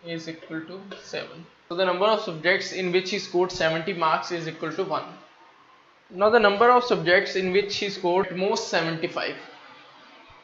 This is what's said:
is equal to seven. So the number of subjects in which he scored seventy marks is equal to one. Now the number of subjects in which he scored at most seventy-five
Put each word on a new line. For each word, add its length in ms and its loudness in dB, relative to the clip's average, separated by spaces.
is 240 -8
equal 320 -10
to 180 -14
seven. 420 -12
So 80 -6
the 80 2
number 220 2
of 160 2
subjects 500 0
in 180 -2
which 200 0
he 80 -2
scored 340 0
seventy 400 -2
marks 400 0
is 160 -6
equal 240 -8
to 100 -4
one. 220 -4
Now 220 2
the 100 8
number 300 6
of 140 6
subjects 520 4
in 160 0
which 240 0
he 140 -4
scored 380 0
at 100 -10
most 300 -2
seventy-five 680 -2